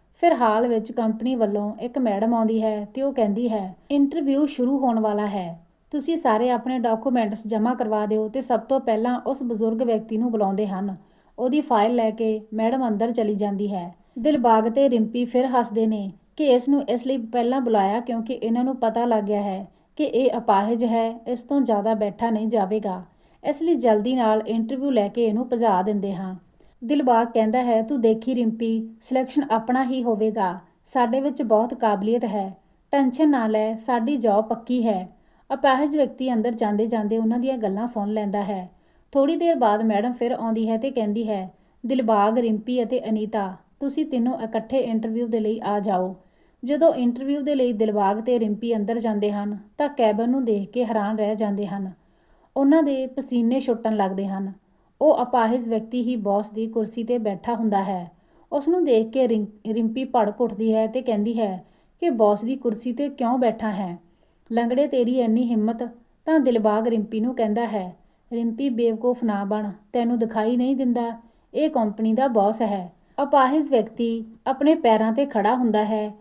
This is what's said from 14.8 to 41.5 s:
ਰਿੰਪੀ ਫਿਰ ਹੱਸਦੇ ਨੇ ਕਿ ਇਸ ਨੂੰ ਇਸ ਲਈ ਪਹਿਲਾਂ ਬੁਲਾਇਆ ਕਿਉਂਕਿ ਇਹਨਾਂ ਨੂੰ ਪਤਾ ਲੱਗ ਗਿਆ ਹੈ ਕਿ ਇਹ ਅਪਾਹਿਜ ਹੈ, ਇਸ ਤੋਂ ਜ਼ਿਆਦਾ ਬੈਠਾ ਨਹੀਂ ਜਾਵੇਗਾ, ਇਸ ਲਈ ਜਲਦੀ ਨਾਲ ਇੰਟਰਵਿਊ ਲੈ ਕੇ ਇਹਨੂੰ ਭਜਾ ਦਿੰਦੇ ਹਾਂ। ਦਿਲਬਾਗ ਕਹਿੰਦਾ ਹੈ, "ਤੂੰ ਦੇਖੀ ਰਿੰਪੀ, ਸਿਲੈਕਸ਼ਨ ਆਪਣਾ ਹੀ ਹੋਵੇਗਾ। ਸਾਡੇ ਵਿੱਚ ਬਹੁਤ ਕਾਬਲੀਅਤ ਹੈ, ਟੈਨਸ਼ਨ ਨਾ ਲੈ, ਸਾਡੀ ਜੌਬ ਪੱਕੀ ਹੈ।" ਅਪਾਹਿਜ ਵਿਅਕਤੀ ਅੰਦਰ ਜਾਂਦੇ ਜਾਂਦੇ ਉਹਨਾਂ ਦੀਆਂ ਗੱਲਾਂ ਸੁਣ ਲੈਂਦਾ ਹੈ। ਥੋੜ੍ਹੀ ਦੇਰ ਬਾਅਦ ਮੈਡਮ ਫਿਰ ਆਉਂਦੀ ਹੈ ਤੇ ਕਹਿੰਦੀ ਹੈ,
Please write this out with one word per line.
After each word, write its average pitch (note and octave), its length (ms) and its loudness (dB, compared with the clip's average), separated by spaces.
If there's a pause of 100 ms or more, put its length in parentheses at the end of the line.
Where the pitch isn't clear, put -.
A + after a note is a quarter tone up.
ਰਿੰਪੀ A#3+ 340 0
ਫਿਰ B3 220 0
ਹੱਸਦੇ A#3 400 0
ਨੇ G3+ 260 -4 (240)
ਕਿ D#4 80 0
ਇਸ B3+ 240 4
ਨੂੰ C#4 140 4
ਇਸ B3 240 -2
ਲਈ C4+ 100 0
ਪਹਿਲਾਂ A#3+ 440 -2
ਬੁਲਾਇਆ A3 400 2
ਕਿਉਂਕਿ A#3 340 -6
ਇਹਨਾਂ A#3 300 -2
ਨੂੰ C4 120 -2
ਪਤਾ A#3 280 0
ਲੱਗ A3 200 2
ਗਿਆ G#3 180 0
ਹੈ G3 260 -6 (300)
ਕਿ D4+ 60 0
ਇਹ B3+ 340 0
ਅਪਾਹਿਜ A3 460 2
ਹੈ, A3+ 440 -2
ਇਸ A#3+ 140 -6
ਤੋਂ C#4+ 180 0
ਜ਼ਿਆਦਾ A3 340 2
ਬੈਠਾ G#3 360 -2
ਨਹੀਂ A3 180 -2
ਜਾਵੇਗਾ, G3+ 560 -2 (400)
ਇਸ D4 180 -2
ਲਈ E4+ 120 2
ਜਲਦੀ A#3 400 2
ਨਾਲ A3 320 2
ਇੰਟਰਵਿਊ A#3 440 -2
ਲੈ G#3 180 2
ਕੇ A#3 160 -2
ਇਹਨੂੰ A3+ 240 0
ਭਜਾ A3 340 2
ਦਿੰਦੇ G3 320 -2
ਹਾਂ। F#3 200 -8 (500)
ਦਿਲਬਾਗ B3 420 2
ਕਹਿੰਦਾ A#3 360 0
ਹੈ, A3+ 200 2
"ਤੂੰ B3 180 -2
ਦੇਖੀ A3 340 2
ਰਿੰਪੀ, A3+ 540 -2 (140)
ਸਿਲੈਕਸ਼ਨ C4 480 -2
ਆਪਣਾ B3 340 0
ਹੀ B3+ 180 -2
ਹੋਵੇਗਾ। G#3 580 0 (260)
ਸਾਡੇ B3 340 0
ਵਿੱਚ C#4+ 220 -4
ਬਹੁਤ A3 320 2
ਕਾਬਲੀਅਤ A3 500 0
ਹੈ, G3 320 -4 (340)
ਟੈਨਸ਼ਨ C#4 400 2
ਨਾ A#3+ 160 2
ਲੈ, G#3+ 280 0
ਸਾਡੀ A#3+ 420 -2
ਜੌਬ A3 280 2
ਪੱਕੀ A#3 420 -2
ਹੈ।" F#3 220 -2 (460)
ਅਪਾਹਿਜ C#4 420 2
ਵਿਅਕਤੀ C4 360 0
ਅੰਦਰ A#3 220 0
ਜਾਂਦੇ A3 320 0
ਜਾਂਦੇ A3 320 -2
ਉਹਨਾਂ A3+ 200 0
ਦੀਆਂ C4 200 -2
ਗੱਲਾਂ G#3 280 -2
ਸੁਣ G#3 220 -6
ਲੈਂਦਾ G#3 340 -2
ਹੈ। F#3 280 -6 (420)
ਥੋੜ੍ਹੀ C#4 240 2
ਦੇਰ E4+ 180 2
ਬਾਅਦ A3 280 2
ਮੈਡਮ A3 300 0
ਫਿਰ A#3+ 200 -2
ਆਉਂਦੀ A3+ 380 -2
ਹੈ A3+ 80 0
ਤੇ C4+ 120 -4
ਕਹਿੰਦੀ A3 380 -2
ਹੈ, F#3+ 220 -4 (360)